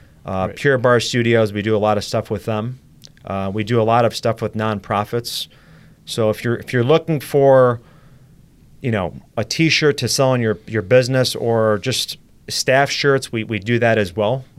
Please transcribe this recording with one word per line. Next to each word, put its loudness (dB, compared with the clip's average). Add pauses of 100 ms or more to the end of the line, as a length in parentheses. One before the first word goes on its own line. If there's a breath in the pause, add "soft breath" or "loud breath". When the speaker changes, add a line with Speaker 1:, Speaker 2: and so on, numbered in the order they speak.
(260 loud breath)
Speaker 1:
Uh, -4
Speaker 2:
Great. -12
Speaker 1:
Pure 2
Barre 4
Studios, 2
we -4
do 0
a -2
lot 2
of -4
stuff -6
with -6
them. -6 (440)
Uh, -6
we -4
do 0
a 2
lot 4
of -2
stuff -4
with -6
nonprofits. -4 (580 soft breath)
So -2
if -4
you're, -2
if -14
you're 2
looking 2
for, 4 (1000 soft breath)
you -4
know, -2 (200)
a -2
T-shirt 0
to -4
sell 0
in 0
your, -2
your -2
business 2
or 0
just -6 (300)
staff 0
shirts, 0
we, -4
we -4
do -2
that 4
as 0
well. -2 (140)